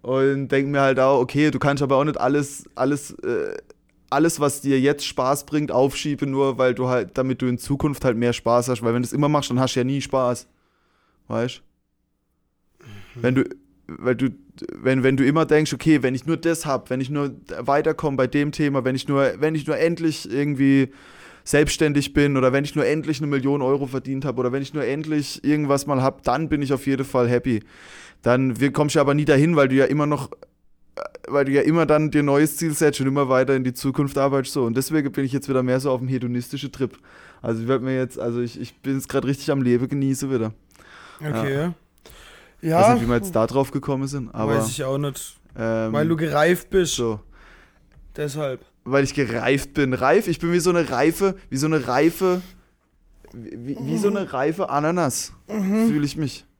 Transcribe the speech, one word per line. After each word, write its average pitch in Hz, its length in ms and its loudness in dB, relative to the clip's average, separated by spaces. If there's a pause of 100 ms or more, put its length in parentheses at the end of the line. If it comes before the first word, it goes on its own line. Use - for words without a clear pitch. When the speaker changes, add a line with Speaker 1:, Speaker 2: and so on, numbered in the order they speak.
Speaker 1:
und 135 460 0
denk 139 200 0
mir 143 140 2
halt 131 180 4
auch, 131 220 4
okay, 143 280 2
du 135 80 -4
kannst 143 240 0
aber 139 140 2
auch 139 80 4
nicht 151 160 -4
alles, 143 540 -2
alles, 139 460 -2
äh, 73 360 -4 (540)
alles, 156 300 2
was 143 200 0
dir 139 180 2
jetzt 143 280 2
Spaß 135 400 -2
bringt, 151 260 -2
aufschieben, 139 580 0
nur 135 280 0
weil 127 160 4
du 127 140 -2
halt, 123 280 -2
damit 131 240 0
du 127 60 0
in 123 100 0
Zukunft 139 480 -2
halt 120 140 2
mehr 120 160 2
Spaß 120 340 2
hast, 120 140 -2
weil 123 100 2
wenn 120 80 0
du 123 60 -2
es - 80 -8
immer 147 160 2
machst, 147 180 0
dann 123 100 0
hast 131 160 0
du 127 60 0
ja 123 40 0
nie 135 180 -2
Spaß. 127 440 -2 (840)
Weißt? 117 340 -4 (1160)
Speaker 2:
Mhm. 104 420 -16
Speaker 1:
Wenn 123 120 2
du, 131 100 2 (420)
weil - 300 -2
du, 127 120 0 (540)
wenn, 131 200 2
wenn 131 140 4
du 135 80 4
immer 151 220 4
denkst, 151 260 2
okay, 147 300 2
wenn 127 120 0
ich 127 120 -6
nur 160 100 0
das 165 300 -2
hab, 135 240 -4
wenn 127 100 -2
ich 131 100 -6
nur 143 220 -4 (260)
weiterkomme 143 580 0
bei 131 100 2
dem 143 260 0
Thema, 139 320 0
wenn 127 100 0
ich 131 140 -6
nur, 139 300 2
wenn 156 160 0
ich 143 120 -4
nur 143 120 -2
endlich 160 520 0
irgendwie 139 640 2 (540)
selbstständig 147 680 2
bin 143 240 4
oder 127 160 4
wenn 139 100 2
ich 143 100 -10
nur 147 120 0
endlich 151 320 -2
eine 156 80 -4
Million 139 340 0
Euro 135 260 0
verdient 135 380 -6
hab 127 140 -4
oder 123 140 0
wenn 139 100 -4
ich 135 100 -12
nur 147 120 -4
endlich 147 600 -4
irgendwas 139 420 2
mal 139 160 0
hab, 139 200 0
dann 139 260 -2
bin 143 140 0
ich 139 100 -2
auf 135 140 -2
jeden 135 180 0
Fall 123 240 2
happy. 120 320 0 (640)
Dann 127 380 2
wir-, 139 120 2
kommst 147 240 0
du 156 40 4
aber 139 120 4
nie 147 140 2
dahin, 151 280 6
weil 143 140 6
du 131 60 0
ja 135 100 6
immer 147 220 0
noch, 143 240 -4 (1000)
weil 139 160 2
du 135 80 -2
ja 139 80 4
immer 160 240 4
dann 151 260 2
dir 147 120 2
neues 147 340 2
Ziel 160 160 -2
setzt 147 300 2
und 135 60 2
immer 139 200 0
weiter 131 260 2
in 131 100 0
die 127 100 -2
Zukunft 139 420 -2
arbeitest, 139 380 0
so. 135 100 0
Und 113 100 -2
deswegen 139 380 0
bin 139 140 -2
ich 123 60 -4
jetzt 135 180 -4
wieder 127 120 2
mehr 127 180 2
so 139 100 -2
auf 127 100 0
dem 131 80 -6
hedonistischen 123 640 -6
Trip. - 240 -4 (460)
Also 117 180 -2
ich 113 80 -6
werd 131 140 2
mir 131 120 -4
jetzt, 127 240 -4
also 120 220 -4
ich, 120 180 -8
ich - 180 -12
bin 135 180 -4
jetzt 135 160 -8
grad 131 160 -2
richtig 139 240 -4
am 139 100 0
Leben, 123 260 2
genieße 135 460 -2
wieder. 113 220 -2 (680)
Speaker 2:
Okay. 143 340 -4
Speaker 1:
Ja. 165 200 -4 (880)
Speaker 2:
Ja. 165 180 2
Speaker 1:
Weiß 226 140 8
nicht, 233 100 0
wie 117 60 0
wir 120 60 4
jetzt 139 200 -2
da 113 100 4
drauf 131 240 0
gekommen 135 380 -4
sind, 135 260 -8
aber, 110 220 0
Speaker 2:
Weiß 110 140 0
ich 147 120 -6
auch 135 140 -2
nicht. 143 400 -6 (220)
Speaker 1:
ähm, 113 340 -2
Speaker 2:
Weil 151 160 0
du 165 80 0
gereift 156 540 0
bist. 180 260 0
Speaker 1:
so. 113 240 -2 (960)
Speaker 2:
Deshalb. 147 480 -6 (220)
Speaker 1:
Weil 139 180 2
ich 131 100 -4
gereift 123 600 0
bin. 135 200 2
Reif, 143 340 2
ich 165 100 -2
bin 170 140 -2
wie 175 80 2
so 170 100 2
eine 170 200 2
reife, 160 460 2 (140)
wie 127 60 -6
so 143 100 -2
eine 156 220 0
reife, 170 540 2 (880)
wie, 117 200 -16 (140)
wie, 139 140 -6
wie 139 180 -4
so 202 100 2
eine 202 240 -2
reife 160 380 -2
Ananas, 151 600 -2 (160)
Speaker 2:
Mhm. 208 400 0
Speaker 1:
fühl 151 160 0
ich 143 120 -4
mich. 151 280 -6 (160)